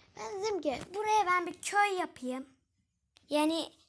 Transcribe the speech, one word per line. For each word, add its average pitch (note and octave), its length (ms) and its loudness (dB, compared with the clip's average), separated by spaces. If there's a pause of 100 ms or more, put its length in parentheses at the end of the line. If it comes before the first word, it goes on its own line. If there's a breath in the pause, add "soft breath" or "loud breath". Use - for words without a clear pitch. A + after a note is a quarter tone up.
(160)
Ben G#4+ 240 -8
dedim G4+ 200 0
ki C#4+ 180 -2 (160)
buraya G#4+ 320 2
ben F4+ 200 2
bir - 160 -10
köy G4+ 320 2
yapayım. C#4 540 -6 (800)
Yani D4+ 440 0 (160)